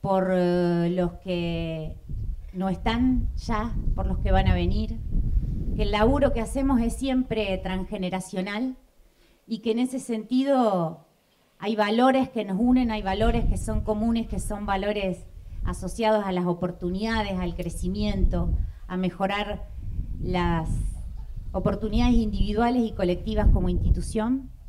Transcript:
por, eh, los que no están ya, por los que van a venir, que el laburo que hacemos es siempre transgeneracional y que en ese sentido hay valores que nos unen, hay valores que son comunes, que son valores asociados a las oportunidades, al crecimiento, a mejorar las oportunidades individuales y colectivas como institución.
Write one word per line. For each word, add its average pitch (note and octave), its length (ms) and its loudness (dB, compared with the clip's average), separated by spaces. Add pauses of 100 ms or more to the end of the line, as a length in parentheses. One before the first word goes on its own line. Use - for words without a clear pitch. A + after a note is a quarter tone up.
por, F#3+ 300 2
eh, F3 600 2
los F3 280 0
que E3 760 -4 (580)
no F#3+ 160 -2
están A#3+ 680 2
ya, A3 400 -2 (200)
por F#3+ 100 -2
los F#3+ 140 0
que G3 120 2
van F#3 160 6
a F#3+ 60 6
venir, F#3 460 0 (760)
que G#3+ 80 2
el G#3 80 2
laburo B3 420 4
que A#3 80 0
hacemos C4 400 2
es A#3 120 0
siempre A#3+ 680 0
transgeneracional F#3+ 1160 -4 (720)
y A3 120 -6
que A3+ 120 -2
en A3+ 80 0
ese B3+ 200 -2
sentido A3+ 1080 0 (500)
hay G#3+ 180 -2
valores B3 540 4
que G#3+ 160 -4
nos G3 140 -4
unen, B3 320 4
hay G#3+ 100 -4
valores A3 440 2
que A3 120 2
son G#3+ 240 -2
comunes, A3 460 0
que G3 120 -4
son G#3 260 -6
valores G3 600 -2 (400)
asociados G#3 600 0
a F#3+ 60 -2
las F3+ 140 0
oportunidades, F#3 920 -2
al F3 160 -4
crecimiento, F#3 960 0 (380)
a F#3 100 -6
mejorar G3+ 680 -2 (540)
las E3+ 480 0 (840)
oportunidades G#3+ 640 2
individuales A3 680 2
y A3 80 -2
colectivas G3+ 580 0
como F#3 200 4
institución. A3+ 800 0 (200)